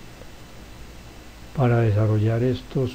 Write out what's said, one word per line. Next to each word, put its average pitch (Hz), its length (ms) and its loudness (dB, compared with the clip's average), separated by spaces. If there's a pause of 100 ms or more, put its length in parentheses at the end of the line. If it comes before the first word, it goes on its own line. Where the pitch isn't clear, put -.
(1600)
para 120 240 6
desarrollar 110 640 4
estos 127 500 0